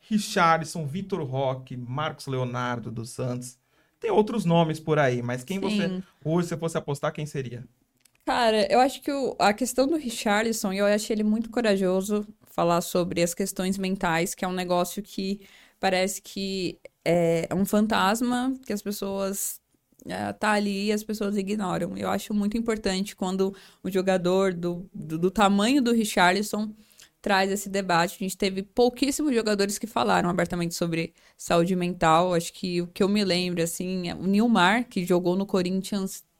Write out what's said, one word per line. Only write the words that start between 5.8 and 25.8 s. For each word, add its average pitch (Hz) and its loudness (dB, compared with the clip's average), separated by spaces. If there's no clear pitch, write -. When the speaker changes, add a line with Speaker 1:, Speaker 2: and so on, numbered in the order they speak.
Speaker 2:
Sim. 185 -6
Speaker 1:
hoje, 165 0
se 165 -4
fosse 165 -4
apostar, 151 -4
quem 151 -8
seria? 123 -8
Speaker 2:
Cara, 226 2
eu 233 6
acho 269 2
que - -6
o... 277 -2
a 202 6
questão 254 0
do 330 0
Richarlison, 220 -2
eu 196 0
achei 214 0
ele 214 -2
muito 214 0
corajoso 202 0
falar 170 2
sobre 175 0
as 175 0
questões 190 -4
mentais, 185 0
que - -6
é 185 -2
um 180 -4
negócio 180 -2
que 196 -6
parece 190 0
que 190 -6
é 170 2
um 190 2
fantasma, 220 0
que - -6
as 208 -4
pessoas, 196 -6
é, 185 -6
tá 214 0
ali 202 0
e 214 0
as 208 -2
pessoas 208 -4
ignoram. 196 -2
Eu 190 -4
acho 202 -4
muito 208 0
importante 220 -2
quando 190 -2
um 190 -4
jogador 185 2
do, 175 -6
do, 160 -8
do 180 2
tamanho 208 4